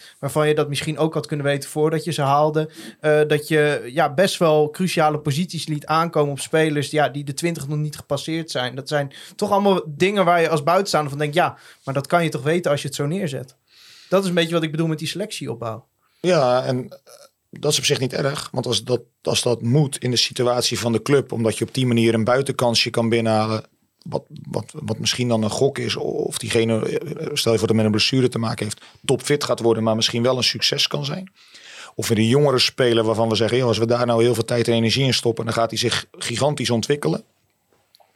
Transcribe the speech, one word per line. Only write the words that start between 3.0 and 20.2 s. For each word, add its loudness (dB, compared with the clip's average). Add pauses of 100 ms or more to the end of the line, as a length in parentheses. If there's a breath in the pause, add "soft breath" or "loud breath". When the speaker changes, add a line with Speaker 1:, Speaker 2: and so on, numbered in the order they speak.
Speaker 1:
dat 0
je, 2
ja, 0
best 2
wel 4
cruciale 0
posities -4
liet -6
aankomen 0
op -8
spelers, 0
ja, 2
die -8
de -6
twintig -4
nog -4
niet -4
gepasseerd -6
zijn. -4
Dat -10
zijn -2 (220 loud breath)
toch -2
allemaal 4
dingen 2
waar 4
je 2
als 0
buitenstaander 2
van -8
denkt: -2
ja, 2 (260 loud breath)
maar -6
dat -4
kan 2
je 0
toch -6
weten 0
als 0
je -6
het -10
zo -4
neerzet. -6 (540 loud breath)
Dat 2
is -2
een -2
beetje 0
wat 0
ik -2
bedoel 0
met -2
die -6
selectieopbouw. -8 (320)
Speaker 2:
Ja, 4
en, -4
eh, -20 (460)
dat 0
is 2
op -2
zich 2
niet -2
erg. -4
Want -4
als -2
dat, 0 (200)
als 0
dat 0
moet 2
in -4
de 0
situatie 0